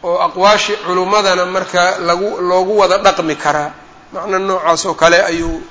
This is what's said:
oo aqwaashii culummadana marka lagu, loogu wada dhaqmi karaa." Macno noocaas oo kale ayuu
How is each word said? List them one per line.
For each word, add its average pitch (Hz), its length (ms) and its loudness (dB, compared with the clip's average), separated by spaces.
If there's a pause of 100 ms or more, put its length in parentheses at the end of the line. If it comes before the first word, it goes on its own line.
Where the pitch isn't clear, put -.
oo 175 140 -2
aqwaashii 202 580 2 (100)
culummadana 185 600 0
marka 180 520 -2
lagu, 180 420 -2
loogu 185 380 2
wada 190 200 4
dhaqmi 185 380 0
karaa." 147 340 -2 (420)
Macno 190 260 -4
noocaas 185 480 0
oo 170 80 -2
kale 170 300 4
ayuu 165 460 -4